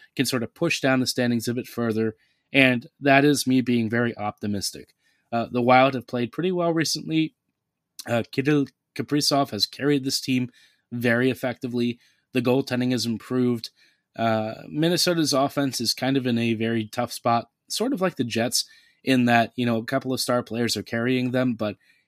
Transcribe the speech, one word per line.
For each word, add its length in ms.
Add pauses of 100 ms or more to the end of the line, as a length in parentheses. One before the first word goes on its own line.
(140)
can 120
sort 180
of 100
push 260
down 200
the 80
standings 400
a 60
bit 120
further, 480 (380)
and 340 (140)
that 240
is 240
me 140
being 280
very 260
optimistic. 800 (400)
Uh, 160
the 120
Wild 320
have 120
played 240
pretty 220
well 200
recently. 600 (720)
Uh, 240
Kirill 360 (280)
Kaprizov 560
has 160
carried 380
this 160
team 280 (440)
very 360
effectively. 720 (340)
The 80
goaltending 520
has 120
improved. 640 (460)
Uh, 380 (140)
Minnesota's 640
offense 480
is 120
kind 240
of 120
in 100
a 160
very 320
tough 260
spot, 380 (180)
sort 240
of 80
like 140
the 80
Jets, 420 (380)
in 220
that, 320
you 100
know, 100
a 80
couple 280
of 80
star 240
players 320
are 80
carrying 480
them, 220
but 220 (320)